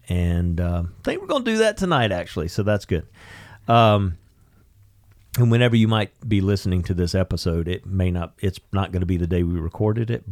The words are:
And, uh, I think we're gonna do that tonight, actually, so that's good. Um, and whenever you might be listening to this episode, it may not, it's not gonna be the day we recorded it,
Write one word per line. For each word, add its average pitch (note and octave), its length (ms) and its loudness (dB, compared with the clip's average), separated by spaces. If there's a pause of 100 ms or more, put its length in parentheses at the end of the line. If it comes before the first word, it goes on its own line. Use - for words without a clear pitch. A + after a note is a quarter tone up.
And, F2 520 0
uh, F2 260 -2
I - 160 -14
think D#4+ 180 -4
we're G4 80 -14
gonna C#4 160 -2
do A3 140 0
that A3 180 2
tonight, C#3+ 360 0
actually, F2 360 -6
so - 140 -4
that's G2+ 240 0
good. E2 200 -2 (600)
Um, G#2 480 4 (1200)
and A#2+ 120 4
whenever A#2+ 260 4
you A2 100 6
might A2 240 0 (180)
be G#2 120 2
listening F#2+ 440 0
to F#2 100 -4
this F2 200 -2
episode, E2+ 540 -2
it F2+ 180 -6
may F#2 260 0
not, E2+ 280 -6
it's F#2+ 180 -4 (140)
not F#2+ 200 -2
gonna F2+ 140 -2
be F2+ 100 0
the E2+ 120 -2
day F2 140 0
we F2 160 -2
recorded G#2+ 520 -2
it, A#2 220 -6